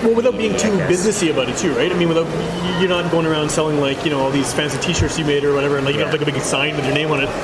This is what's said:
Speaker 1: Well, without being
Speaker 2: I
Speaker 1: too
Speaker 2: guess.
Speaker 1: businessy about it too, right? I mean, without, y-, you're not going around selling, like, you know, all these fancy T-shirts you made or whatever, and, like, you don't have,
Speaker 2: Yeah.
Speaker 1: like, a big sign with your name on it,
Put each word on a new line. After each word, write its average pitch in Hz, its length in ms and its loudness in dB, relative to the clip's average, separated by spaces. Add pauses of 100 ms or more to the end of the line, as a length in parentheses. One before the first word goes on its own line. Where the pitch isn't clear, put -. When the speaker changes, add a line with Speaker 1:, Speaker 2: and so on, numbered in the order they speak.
Speaker 1:
Well, 233 120 2
without 233 220 2
being 214 180 0
Speaker 2:
I - 20 0
Speaker 1:
too 208 180 0
Speaker 2:
guess. 175 160 0
Speaker 1:
businessy 180 400 0
about 131 160 0
it 127 80 -4
too, 175 180 0
right? 131 160 2
I 180 60 -2
mean, 170 140 2
without, 160 160 2
y-, 165 560 -4
you're 185 80 2
not 175 220 0
going 165 140 2
around 151 240 0
selling, 156 300 0
like, 139 240 0
you 156 80 0
know, 143 80 0
all 135 120 2
these 135 200 0
fancy 143 280 -2
T-shirts 165 380 0
you 160 60 -2
made 143 220 2
or 143 80 2
whatever, 143 240 2
and, 135 80 -2
like, 143 100 2
you 151 60 0
don't 147 80 0
have, 156 100 0
Speaker 2:
Yeah. 147 60 -2
Speaker 1:
like, 143 100 0
a 131 40 -2
big - 40 -2
sign 147 320 -2
with 139 100 -2
your 135 100 0
name 156 160 0
on 135 120 0
it, 139 60 -2 (140)